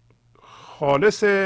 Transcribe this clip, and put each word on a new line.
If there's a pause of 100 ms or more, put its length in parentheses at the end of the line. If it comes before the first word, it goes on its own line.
(380)
خالص (220)